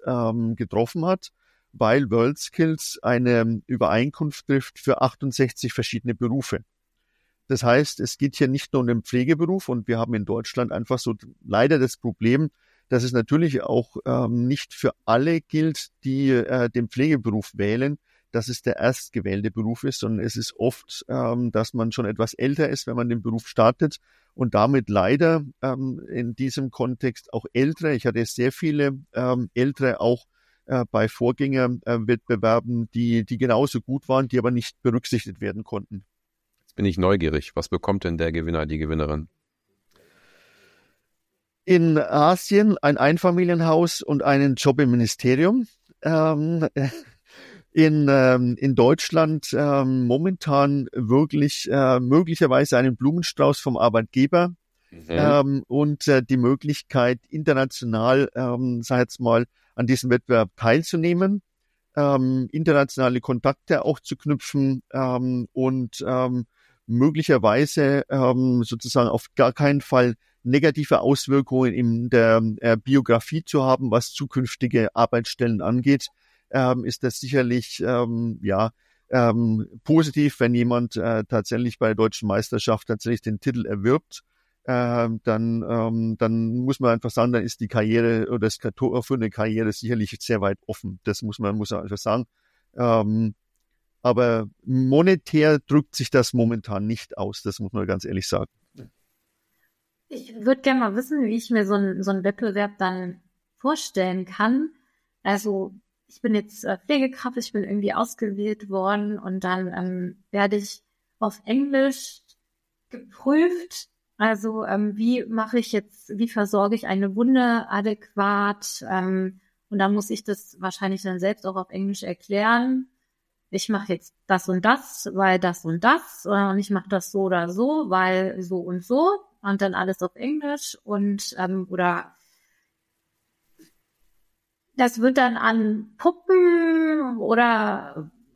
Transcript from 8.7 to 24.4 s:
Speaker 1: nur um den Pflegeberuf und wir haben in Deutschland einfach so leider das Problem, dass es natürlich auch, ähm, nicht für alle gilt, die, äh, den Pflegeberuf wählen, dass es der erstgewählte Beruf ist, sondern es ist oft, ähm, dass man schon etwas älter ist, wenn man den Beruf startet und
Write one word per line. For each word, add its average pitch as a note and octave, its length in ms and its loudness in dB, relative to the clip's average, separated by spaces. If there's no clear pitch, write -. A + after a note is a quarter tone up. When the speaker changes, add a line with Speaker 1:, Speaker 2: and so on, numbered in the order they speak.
Speaker 1:
nur C3+ 100 0
um A#2+ 60 0
den A#2 160 0
Pflegeberuf D#3+ 640 -2
und A#2+ 200 -4
wir A#2 120 -2
haben A#2 140 -2
in G#2+ 100 -2
Deutschland A2+ 480 -4
einfach A#2 260 -4
so A#2+ 160 -4
leider B2+ 320 4
das B2+ 200 0
Problem, B2 540 0
dass B2 160 0
es B2 80 -4
natürlich C3+ 520 0
auch, - 420 -2
ähm, B2 420 -2
nicht - 260 -6
für - 200 -2
alle D3 360 2
gilt, D#3 480 -4
die, C3+ 260 0
äh, B2 400 2
den A#2+ 180 -2
Pflegeberuf A#2+ 680 -2
wählen, A#2+ 440 -2
dass A2+ 160 -4
es B2 140 -8
der - 160 -2
erstgewählte G2+ 760 -2
Beruf A2+ 320 -6
ist, C3+ 160 -6
sondern A2 260 -4
es A2 100 -6
ist A2+ 220 -8
oft, - 500 -6
ähm, A#2+ 440 -4
dass A2 220 -2
man A2+ 180 -4
schon A#2 140 -4
etwas G#2+ 280 -4
älter C#3 360 -2
ist, C3+ 180 -6
wenn A#2+ 80 -6
man A#2+ 140 -2
den A#2 120 -4
Beruf A2+ 260 -6
startet B2 500 2
und B2 180 -2